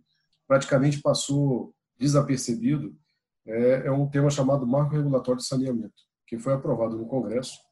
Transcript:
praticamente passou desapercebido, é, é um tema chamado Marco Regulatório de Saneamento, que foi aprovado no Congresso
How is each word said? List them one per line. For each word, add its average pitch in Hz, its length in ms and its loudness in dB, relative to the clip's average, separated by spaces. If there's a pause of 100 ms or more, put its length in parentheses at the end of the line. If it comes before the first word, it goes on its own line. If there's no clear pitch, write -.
(480)
praticamente 139 540 2
passou 139 720 0 (240)
desapercebido, 127 960 0 (500)
é, 123 420 2
é 139 40 0
um 143 160 0
tema 143 220 2
chamado 135 380 0
Marco 143 280 2
Regulatório 131 440 0
de - 80 -8
Saneamento, 127 460 -2 (340)
que 117 100 -10
foi 135 160 -2
aprovado 117 440 -2
no 113 80 -6
Congresso 120 520 -4 (140)